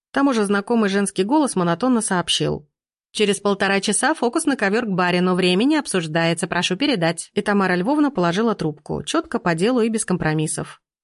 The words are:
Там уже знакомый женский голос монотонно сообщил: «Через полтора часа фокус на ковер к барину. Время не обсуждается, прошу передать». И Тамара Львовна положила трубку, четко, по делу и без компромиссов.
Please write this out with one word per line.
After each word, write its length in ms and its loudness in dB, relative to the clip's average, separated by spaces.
Там 160 2
уже 160 2
знакомый 460 0
женский 340 0
голос 320 2
монотонно 460 2
сообщил: 680 -2
«Через 260 0
полтора 400 0
часа 340 0
фокус 320 -2
на 120 0
ковер 280 0
к 40 -4
барину. 460 2
Время 280 2
не 140 4
обсуждается, 680 -2
прошу 280 -2
передать». 580 -2
И 80 -2
Тамара 340 2
Львовна 360 0
положила 440 0
трубку, 480 -6
четко, 360 -4
по 160 0
делу 240 0
и 80 2
без 160 -2
компромиссов. 800 -4